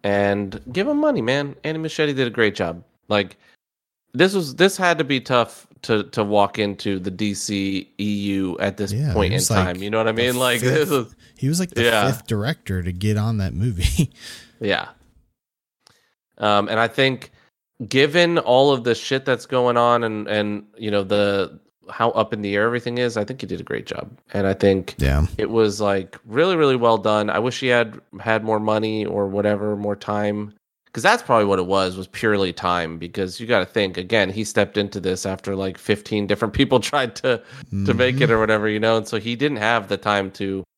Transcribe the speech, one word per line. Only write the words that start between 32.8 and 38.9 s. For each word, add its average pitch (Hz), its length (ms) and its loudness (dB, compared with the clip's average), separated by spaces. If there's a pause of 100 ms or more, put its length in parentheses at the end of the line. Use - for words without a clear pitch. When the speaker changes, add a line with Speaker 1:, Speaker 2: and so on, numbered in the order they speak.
Speaker 1:
Because 90 440 -8
you 113 60 -10
gotta 104 180 2
think, 92 320 -2
again, 95 320 0
he 104 160 -4
stepped 104 320 0
into 101 240 -4
this 95 240 -4
after, 98 280 -6
like, 95 240 -6
fifteen 104 500 -2
different 104 260 0
people 131 260 2
<laughs> - 120 -4
tried 131 260 -2
to, 120 240 -2 (440)
to 127 80 2
make 127 220 2
it 135 80 -4
Speaker 2:
Mm-hmm. - 80 4
Speaker 1:
or 113 80 4
whatever, 107 300 2
you 107 100 -2
know? 113 160 2